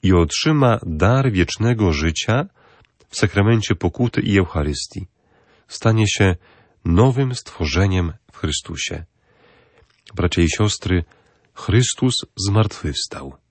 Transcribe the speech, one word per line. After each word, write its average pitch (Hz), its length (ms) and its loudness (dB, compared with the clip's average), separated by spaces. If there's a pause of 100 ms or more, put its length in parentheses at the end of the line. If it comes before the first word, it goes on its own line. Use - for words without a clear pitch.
i 95 100 4
otrzyma 117 720 2
dar 117 460 2
wiecznego 104 600 0
życia 82 540 -2 (640)
w - 60 -16
sakramencie 104 600 2
pokuty 113 460 -2
i 98 160 2
Eucharystii. 82 720 -4 (600)
Stanie 110 400 0
się 95 280 2 (500)
nowym 123 500 2
stworzeniem 92 760 -2 (180)
w - 60 -20
Chrystusie. 80 680 -8 (1120)
Bracia 87 260 0
i 82 80 4
siostry, 92 540 -2 (500)
Chrystus 123 600 0 (340)
zmartwychwstał. 87 880 -4 (180)